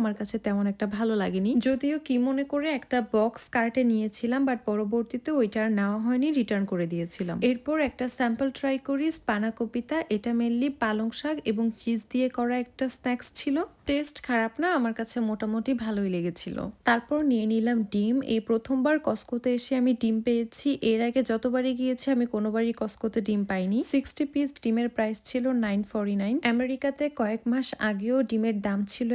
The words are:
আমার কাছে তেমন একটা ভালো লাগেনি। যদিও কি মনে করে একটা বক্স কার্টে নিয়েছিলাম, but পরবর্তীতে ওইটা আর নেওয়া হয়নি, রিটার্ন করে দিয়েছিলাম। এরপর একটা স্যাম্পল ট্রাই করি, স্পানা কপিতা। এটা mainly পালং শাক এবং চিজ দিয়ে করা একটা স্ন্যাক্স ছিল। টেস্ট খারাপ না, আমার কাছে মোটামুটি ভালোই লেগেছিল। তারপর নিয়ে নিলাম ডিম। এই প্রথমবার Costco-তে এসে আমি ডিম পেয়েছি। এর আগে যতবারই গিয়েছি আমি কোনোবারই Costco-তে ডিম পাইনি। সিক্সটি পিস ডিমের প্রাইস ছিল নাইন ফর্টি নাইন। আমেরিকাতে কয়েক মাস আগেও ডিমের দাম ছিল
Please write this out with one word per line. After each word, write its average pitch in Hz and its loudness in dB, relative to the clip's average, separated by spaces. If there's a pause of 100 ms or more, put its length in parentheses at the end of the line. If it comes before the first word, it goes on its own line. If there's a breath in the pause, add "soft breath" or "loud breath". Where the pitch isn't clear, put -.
আমার 214 2
কাছে 208 -4 (100)
তেমন 202 2
একটা 208 -2 (100)
ভালো 220 2
লাগেনি। 190 0 (180)
যদিও 277 0 (100)
কি 262 0 (120)
মনে 269 0
করে 294 0 (100)
একটা 247 -2 (160)
বক্স 220 2 (120)
কার্টে 233 2 (100)
নিয়েছিলাম, 220 0
but 247 0 (100)
পরবর্তীতে 226 -2 (100)
ওইটা 214 0
আর 226 2
নেওয়া 202 0
হয়নি, 254 2 (140)
রিটার্ন 202 0
করে 175 0
দিয়েছিলাম। 170 -4 (140)
এরপর 254 -2 (120)
একটা - -6 (120)
স্যাম্পল 240 0 (100)
ট্রাই 269 0 (120)
করি, 277 0 (120)
স্পানা 220 0
কপিতা। 240 -4 (200)
এটা 220 -4 (100)
mainly 233 2 (140)
পালং 220 0 (100)
শাক 302 -4 (140)
এবং 226 0 (160)
চিজ 233 -2 (120)
দিয়ে 254 2
করা 240 0 (100)
একটা - -6 (120)
স্ন্যাক্স 247 -4 (140)
ছিল। 277 0 (320)
টেস্ট 294 -2 (120)
খারাপ 226 0 (100)
না, 349 2 (100)
আমার 226 0
কাছে 226 -6 (140)
মোটামুটি 214 -2 (120)
ভালোই 202 0
লেগেছিল। 170 -4 (320)
তারপর 240 2 (120)
নিয়ে 220 2
নিলাম 226 2 (140)
ডিম। 208 2 (180)
এই 220 2
প্রথমবার 254 2 (120)
Costco-তে 233 -2
এসে - -4
আমি 254 4 (100)
ডিম 220 2 (100)
পেয়েছি। 233 0 (220)
এর 220 2
আগে 240 2 (100)
যতবারই 254 0
গিয়েছি 254 0 (100)
আমি 240 2
কোনোবারই 214 0
Costco-তে 220 -2
ডিম 208 2
পাইনি। 190 0 (140)
সিক্সটি 277 0
পিস 285 0 (140)
ডিমের 233 2
প্রাইস 220 0 (100)
ছিল 247 -2 (220)
নাইন 202 2 (100)
ফর্টি 202 0
নাইন। 214 0 (160)
আমেরিকাতে 269 0 (160)
কয়েক 220 0 (100)
মাস 254 0 (240)
আগেও 214 0 (140)
ডিমের 220 2 (100)
দাম 202 0 (120)
ছিল 240 -2